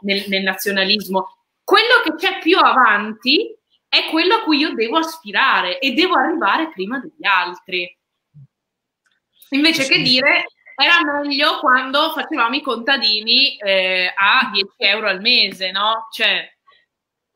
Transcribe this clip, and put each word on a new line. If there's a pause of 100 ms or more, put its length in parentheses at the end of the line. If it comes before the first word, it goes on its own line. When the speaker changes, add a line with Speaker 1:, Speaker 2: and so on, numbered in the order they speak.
Speaker 1:
Nel,
nel
nazionalismo. (260)
Quello
che
c'è
più
avanti (340)
è
quello
a
cui
io
devo
aspirare
e
devo
arrivare
prima
degli
altri. (1600)
Invece
che
Speaker 2:
Sì.
Speaker 1:
dire, (280)
era
meglio
quando
facevamo
i
contadini,
eh,
a
dieci
euro
al
mese,
no?
Cioè, (840)